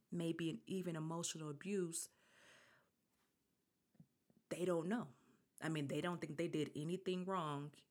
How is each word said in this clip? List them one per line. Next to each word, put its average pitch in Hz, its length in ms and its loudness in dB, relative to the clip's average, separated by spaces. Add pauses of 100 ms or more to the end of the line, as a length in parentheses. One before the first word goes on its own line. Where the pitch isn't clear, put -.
(100)
maybe 165 400 0
an, 226 160 -4
even 175 300 -2
emotional 160 540 -2
abuse, 175 580 -2 (2500)
they 165 140 0
don't 170 240 4
know. 202 200 0 (520)
I 151 80 0
mean, 151 200 2
they 151 120 0
don't 175 200 0
think 151 180 -2
they 170 100 2
did 151 280 2
anything 180 480 0
wrong 151 480 0 (180)